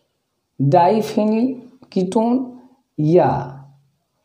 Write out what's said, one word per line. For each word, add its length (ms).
डाइफेनिल 920
कीटोन 420
या 320